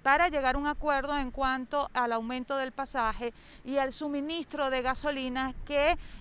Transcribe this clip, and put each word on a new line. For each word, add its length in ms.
para 240
llegar 260
a 40
un 100
acuerdo 500
en 140
cuanto 640
al 180
aumento 440
del 140
pasaje 600
y 140
al 140
suministro 760
de 120
gasolina 680
que, 300